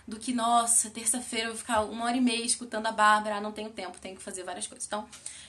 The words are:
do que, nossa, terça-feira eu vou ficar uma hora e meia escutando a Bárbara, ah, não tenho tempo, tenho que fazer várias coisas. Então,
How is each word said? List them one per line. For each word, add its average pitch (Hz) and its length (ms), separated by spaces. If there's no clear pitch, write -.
do 220 120
que, 254 120
nossa, 233 600
terça-feira 226 560
eu 226 60
vou 220 40
ficar 220 240
uma 226 240
hora 240 100
e 262 60
meia 233 240
escutando 226 400
a 220 60
Bárbara, 214 460
ah, 202 40
não 214 100
tenho 214 200
tempo, 185 280
tenho 190 160
que 185 60
fazer 190 220
várias 185 240
coisas. - 180
Então, 208 220